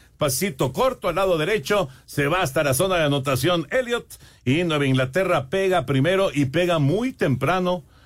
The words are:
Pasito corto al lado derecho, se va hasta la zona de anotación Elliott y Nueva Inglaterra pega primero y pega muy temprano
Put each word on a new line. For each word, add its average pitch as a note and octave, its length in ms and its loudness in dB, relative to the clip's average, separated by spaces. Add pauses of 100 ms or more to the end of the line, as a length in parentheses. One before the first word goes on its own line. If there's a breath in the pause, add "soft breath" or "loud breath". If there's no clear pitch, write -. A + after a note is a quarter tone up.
(180 soft breath)
Pasito D3 560 -2
corto A3 340 0
al E3+ 60 -2
lado F#3 240 2
derecho, F#3 500 0 (160 loud breath)
se C#3+ 220 -2
va F3+ 160 0
hasta D#3+ 200 0
la C3+ 120 0
zona F#3 220 0
de E3 80 2
anotación C#3+ 640 0
Elliott A#3+ 460 -4 (280 loud breath)
y D3 200 0
Nueva D3+ 200 0
Inglaterra C3+ 640 0
pega F#3+ 380 0
primero E3+ 440 2
y C#3+ 140 0
pega E3 340 0
muy G3 360 0
temprano F3+ 720 -2 (220 soft breath)